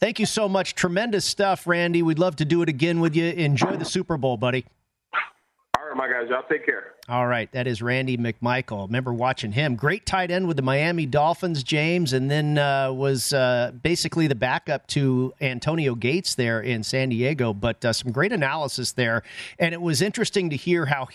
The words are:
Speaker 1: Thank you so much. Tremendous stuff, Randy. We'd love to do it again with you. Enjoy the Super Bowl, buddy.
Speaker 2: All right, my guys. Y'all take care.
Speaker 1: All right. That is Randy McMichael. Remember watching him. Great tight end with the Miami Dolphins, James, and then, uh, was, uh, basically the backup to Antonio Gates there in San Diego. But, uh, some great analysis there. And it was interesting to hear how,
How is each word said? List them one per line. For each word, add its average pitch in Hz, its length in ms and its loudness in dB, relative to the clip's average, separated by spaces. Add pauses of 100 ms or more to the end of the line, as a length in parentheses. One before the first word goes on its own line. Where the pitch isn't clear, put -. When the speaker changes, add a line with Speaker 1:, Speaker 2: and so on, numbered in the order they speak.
Speaker 1:
Thank 220 180 0
you 214 80 2
so 214 220 0
much. 190 260 0
Tremendous 185 500 0
stuff, 196 400 0
Randy. 170 380 2
We'd 160 160 2
love 180 180 4
to 156 80 0
do 170 180 4
it 165 60 2
again 160 300 2
with 165 160 2
you. 165 120 4
Enjoy 165 500 2
the - 80 -4
Super 180 320 -2
Bowl, 127 200 0
buddy. 123 300 0 (1120)
Speaker 2:
All 151 100 -8
right, 135 80 -8
my 131 120 -2
guys. 120 200 -2
Y'all 127 220 0
take 151 160 -2
care. 113 220 -4 (200)
Speaker 1:
All 123 180 0
right. 117 240 -2
That 127 160 -4
is 117 160 -4
Randy 127 340 0
McMichael. 117 680 -2
Remember 123 260 -2
watching 120 380 -2
him. 131 240 0
Great 147 320 -2
tight 185 240 0
end 185 160 0
with 165 100 0
the 139 60 -2
Miami 151 420 0
Dolphins, 151 600 0
James, 156 480 0
and 131 180 0
then, 151 260 0
uh, 139 360 2
was, 135 400 0
uh, 123 400 2 (100)
basically 160 460 0
the 139 80 0
backup 131 500 -2
to 131 540 0
Antonio 135 560 0
Gates 135 400 -2
there 117 240 0
in 113 240 -2
San 131 240 -2
Diego. 123 440 0
But, 110 320 -4
uh, 117 80 2
some 123 200 -4
great 156 200 0
analysis 143 600 -2
there. 117 320 0 (340)
And 170 160 2
it 175 80 -8
was 165 180 2
interesting 196 500 0
to 143 60 -4
hear 170 300 2
how, 135 280 -2